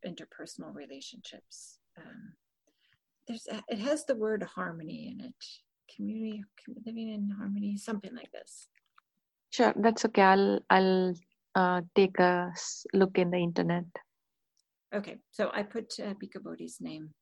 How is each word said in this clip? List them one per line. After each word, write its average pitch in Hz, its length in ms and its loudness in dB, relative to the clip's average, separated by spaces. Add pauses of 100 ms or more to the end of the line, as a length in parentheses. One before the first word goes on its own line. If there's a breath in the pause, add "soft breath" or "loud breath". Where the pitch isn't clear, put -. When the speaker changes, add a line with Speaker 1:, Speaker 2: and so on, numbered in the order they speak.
Speaker 1:
interpersonal 156 680 -14
relationships. - 1040 -18 (200)
Um, - 340 -20 (920)
there's 226 240 -8
a, 214 180 -8
it 226 100 -4
has 285 260 -2
the 269 100 0
word 214 280 -2
harmony 165 720 -8
in - 120 -14
it. - 100 -14 (600)
Community, 214 480 -6 (220)
com-, 247 120 -14 (100)
living 226 240 -8
in 208 200 -4
harmony, 202 460 -4
something 202 380 -8
like - 180 -16
this. - 360 -18 (840)
Speaker 2:
Sure, - 260 6
that's 220 300 4
okay. 214 160 6
I'll, 196 380 8 (100)
I'll, 185 440 6 (400)
uh, 180 280 4 (120)
take 185 240 6
a 180 340 4
s-, - 420 -10
look 190 240 6
in 175 120 4
the 180 80 0
internet. 170 460 0 (1080)
Speaker 1:
Okay, 202 240 -6 (120)
so - 220 -2
I 208 100 -2
put, 214 380 -8
uh, 202 140 -4
Bhikkhu 196 280 -14
Bodhi's 165 380 -12
name. 156 300 -12 (120)